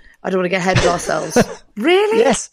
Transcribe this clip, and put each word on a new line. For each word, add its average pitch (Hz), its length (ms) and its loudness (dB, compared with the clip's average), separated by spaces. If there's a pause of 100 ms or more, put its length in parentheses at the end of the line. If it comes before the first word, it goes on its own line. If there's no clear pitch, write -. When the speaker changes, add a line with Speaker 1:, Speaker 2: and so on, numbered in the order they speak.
(220)
Speaker 1:
I 165 80 -6
don't 185 80 -2
wanna 180 120 -2
get 190 100 -2
ahead 185 180 2
of - 80 2
ourselves. 160 500 -2
Speaker 2:
<laughs> - 260 -2 (140)
Speaker 1:
Really? 392 440 2
Speaker 2:
Yes, - 320 0